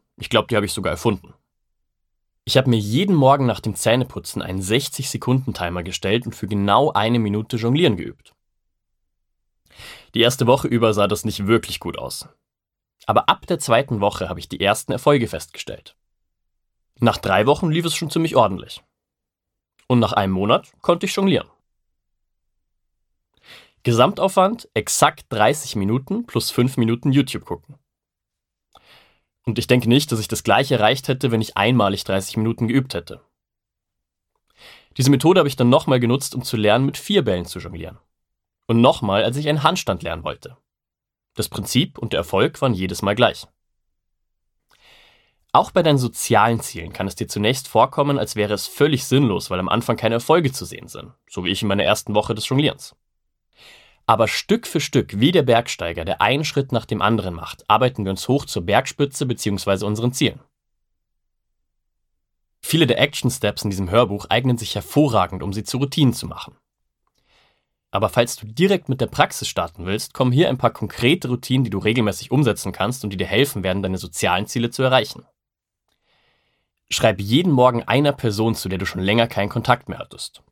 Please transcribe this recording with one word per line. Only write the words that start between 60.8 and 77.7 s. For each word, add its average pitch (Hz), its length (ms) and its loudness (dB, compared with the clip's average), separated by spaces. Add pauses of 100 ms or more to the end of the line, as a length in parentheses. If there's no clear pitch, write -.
Viele 160 260 2
der - 140 0
Action 151 300 0
Steps - 320 -4
in 104 80 -4
diesem 95 200 -4
Hörbuch 101 380 0
eignen 120 300 0
sich - 160 -10
hervorragend, 98 680 0
um 98 100 -6
sie 107 120 -8
zu - 140 -8
Routinen 139 360 2
zu - 120 -10
machen. - 300 -16 (1300)
Aber 101 180 0
falls 120 280 0
du 110 100 -16
direkt 175 420 0
mit 131 140 -4
der - 40 0
Praxis - 420 -2
starten 85 360 -6
willst, 98 300 -6
kommen 127 180 2
hier 147 160 4
ein 131 80 0
paar - 160 0
konkrete - 560 -2
Routinen, 127 340 -2
die 113 80 -2
du 98 80 -4
regelmäßig 104 520 -2
umsetzen 120 420 0
kannst 117 320 -4
und 104 60 -6
die 95 80 -8
dir 90 80 -2
helfen 120 360 0
werden, 92 200 -2
deine 92 160 -4
sozialen 92 480 -2
Ziele 117 240 -4
zu - 120 -4
erreichen. 127 440 0 (1600)
Schreib 104 300 0
jeden 139 320 2
Morgen 123 320 4